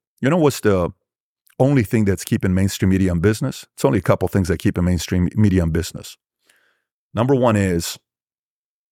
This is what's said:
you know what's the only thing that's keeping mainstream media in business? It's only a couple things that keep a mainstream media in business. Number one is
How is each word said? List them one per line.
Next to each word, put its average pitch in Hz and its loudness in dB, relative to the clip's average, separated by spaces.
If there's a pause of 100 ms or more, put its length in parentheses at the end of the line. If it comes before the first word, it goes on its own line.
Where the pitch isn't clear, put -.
(220)
you 131 2
know 175 0
what's 147 0
the 92 0 (680)
only 135 2
thing 107 0
that's 95 -2
keeping 101 -2
mainstream 95 0
media 95 2
in 85 -2
business? 110 -2
It's - -6
only 135 2
a - -2
couple 95 0
things 95 0
that 87 -2
keep 95 -2
a 90 0
mainstream 90 0
media 95 2
in 82 -2
business. - -8 (960)
Number 127 0
one 120 2
is 92 -2 (920)